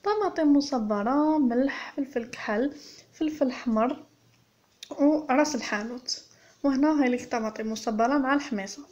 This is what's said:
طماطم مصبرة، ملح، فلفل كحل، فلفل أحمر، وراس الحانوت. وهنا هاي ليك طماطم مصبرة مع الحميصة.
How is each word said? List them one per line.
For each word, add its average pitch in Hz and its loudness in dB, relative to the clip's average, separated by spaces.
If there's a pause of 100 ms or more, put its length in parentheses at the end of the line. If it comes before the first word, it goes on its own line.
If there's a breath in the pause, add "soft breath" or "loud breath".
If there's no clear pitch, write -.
طماطم 381 2
مصبرة، 277 2
ملح، 254 0
فلفل 254 -4
كحل، 240 -4 (380 loud breath)
فلفل 302 -2
أحمر، 240 -2 (960)
وراس 294 4
الحانوت. 226 -6 (380 soft breath)
وهنا 285 4
هاي 254 4
ليك 247 -2
طماطم 220 -4
مصبرة 233 0
مع 262 2
الحميصة. 233 -4